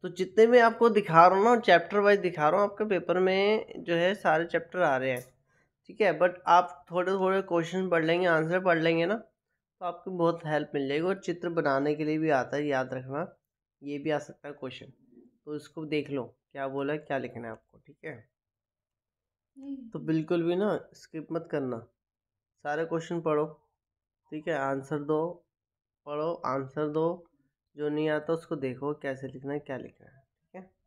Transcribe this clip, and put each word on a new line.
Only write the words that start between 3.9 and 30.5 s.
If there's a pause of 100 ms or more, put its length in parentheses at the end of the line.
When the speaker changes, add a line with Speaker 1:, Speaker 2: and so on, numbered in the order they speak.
Speaker 1:
है
सारे
चैप्टर
आ
रहे
हैं, (640)
ठीक
है।
but
आप
थोड़े
थोड़े
क्वेश्चन
पढ़
लेंगे,
आंसर
पढ़
लेंगे
ना,
तो
आपको
बहुत
हेल्प
मिल
जाएगी।
और
चित्र
बनाने
के
लिए
भी
आता
है,
याद
रखना, (560)
ये
भी
आ
सकता
है
क्वेश्चन, (520)
तो
इसको
देख
लो (280)
क्या
बोला
है,
क्या
लिखना
है
आपको,
ठीक
है। (1400)
Speaker 2:
हम्म।
Speaker 1:
तो
बिल्कुल
भी
ना (180)
स्किप
मत
करना, (840)
सारे
क्वेश्चन
पढ़ो, (880)
ठीक
है,
आंसर
दो, (840)
पढ़ो, (140)
आंसर
दो, (500)
जो
नहीं
आता
उसको
देखो
कैसे
लिखना
है,
क्या
लिखना
है,
ठीक